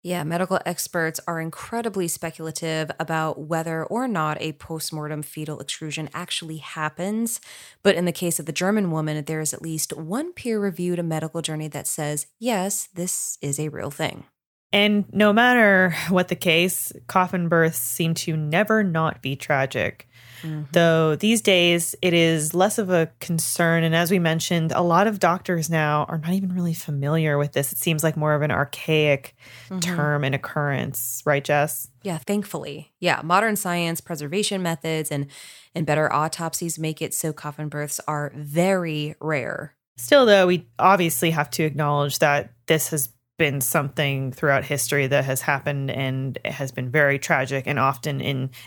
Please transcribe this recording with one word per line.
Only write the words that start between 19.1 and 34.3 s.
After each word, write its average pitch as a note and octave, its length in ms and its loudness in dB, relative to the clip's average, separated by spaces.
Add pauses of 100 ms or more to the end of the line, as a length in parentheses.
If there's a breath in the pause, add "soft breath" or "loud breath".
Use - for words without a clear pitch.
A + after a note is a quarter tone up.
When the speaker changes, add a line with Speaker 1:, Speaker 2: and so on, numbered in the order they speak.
Speaker 2:
be C3+ 140 -4
tragic. C3+ 720 -2 (360 loud breath)
Speaker 1:
Mm-hmm. D#3 180 -6 (100)
Speaker 2:
Though D#3+ 460 4
these A3 240 2
days F3 600 4
it F3+ 120 4
is E3 400 4
less F#3+ 240 4
of G3 120 0
a E3 300 2
concern. E3 640 0
And D#3+ 100 2
as E3 160 4
we G3 80 4
mentioned, E3 540 0
a - 100 0
lot F3 260 4
of G#3 120 -2
doctors E3+ 500 0
now D3+ 360 2
are - 120 -4
not D#3+ 140 -2
even F#3+ 240 -2
really F3 180 0
familiar D3+ 640 0
with C#3+ 140 0
this. C#3 220 -2
It - 60 -6
seems D#3 220 0
like D#3+ 140 2
more D3+ 180 2
of D3 100 2
an D3+ 60 0
archaic D3 840 0 (340 loud breath)
Speaker 1:
Mm-hmm. F#3 100 -6
Speaker 2:
term D3+ 460 0
and C3+ 100 0
occurrence. - 880 -4
Right, C#3+ 180 2
Jess? D3 460 0 (140)
Speaker 1:
Yeah, F3 140 -4
thankfully. D#3+ 840 -6
Yeah, E3+ 240 0
modern G3+ 320 2
science, E3+ 460 -2
preservation F3 600 -4